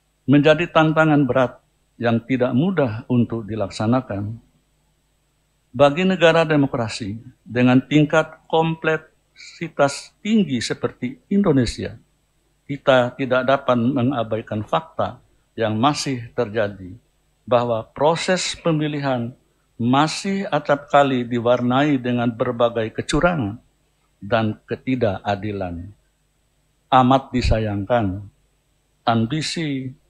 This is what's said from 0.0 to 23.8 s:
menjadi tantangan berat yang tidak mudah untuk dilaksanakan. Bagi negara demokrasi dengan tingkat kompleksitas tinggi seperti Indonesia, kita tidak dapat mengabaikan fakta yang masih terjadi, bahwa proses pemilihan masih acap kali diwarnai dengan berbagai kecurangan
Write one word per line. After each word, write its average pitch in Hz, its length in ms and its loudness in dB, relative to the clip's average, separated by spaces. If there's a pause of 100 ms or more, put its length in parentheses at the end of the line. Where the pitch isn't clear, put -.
menjadi 151 400 4
tantangan 156 560 2
berat 127 320 0 (400)
yang 117 240 0
tidak 127 320 -2
mudah 139 560 -2
untuk 113 400 -2
dilaksanakan. 107 880 -4 (1400)
Bagi 143 320 4
negara 165 400 4
demokrasi 135 720 -2 (240)
dengan 127 400 4
tingkat 151 720 2
kompleksitas 160 1700 -4
tinggi 185 400 0
seperti - 560 -6 (160)
Indonesia, 135 640 0 (720)
kita 131 480 2
tidak 127 320 0
dapat 135 320 2
mengabaikan 117 880 -2
fakta 123 480 -4 (400)
yang 110 240 -2
masih 131 560 -2
terjadi, 101 560 -6 (560)
bahwa 120 480 0
proses 170 640 0
pemilihan 143 720 -2 (480)
masih 156 720 0
acap 147 400 -2
kali 135 320 4
diwarnai 123 720 0
dengan 120 320 -2
berbagai 117 720 -2
kecurangan 131 560 0 (640)